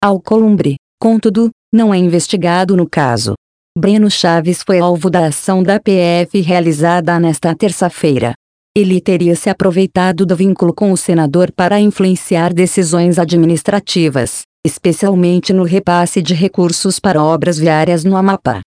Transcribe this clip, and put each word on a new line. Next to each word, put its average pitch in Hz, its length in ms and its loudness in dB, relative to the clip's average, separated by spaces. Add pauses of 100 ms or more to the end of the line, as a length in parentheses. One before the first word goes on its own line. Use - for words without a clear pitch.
Alcolumbre, 202 720 2 (240)
contudo, 226 500 2 (220)
não 220 220 4
é 190 40 2
investigado 175 760 0
no 175 140 2
caso. 117 440 -2 (440)
Breno 208 320 2
Chaves 170 560 -2
foi 185 140 2
alvo 175 300 0
da 170 180 0
ação 185 340 -2
da 196 180 0
P 208 120 -2
F 175 500 0
realizada 170 800 0
nesta 165 340 0
terça-feira. 160 800 -2 (420)
Ele 185 260 2
teria 170 340 0
se - 140 -4
aproveitado 185 760 0
do 180 100 0
vínculo 175 380 0
com 202 180 0
o 180 60 0
senador 165 540 0
para 180 280 0
influenciar 185 720 0
decisões 175 680 0
administrativas, 165 1200 0 (240)
especialmente 180 840 0
no 190 120 2
repasse 175 580 0
de 160 120 -2
recursos 180 680 -2
para 170 220 0
obras 156 380 0
viárias 160 440 0
no 190 120 2
Amapá. 190 520 -2